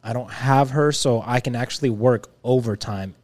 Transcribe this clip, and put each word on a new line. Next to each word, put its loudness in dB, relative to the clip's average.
I -6
don't -6
have 2
her, 2
so 0
I 0
can -4
actually -2
work 2
overtime -2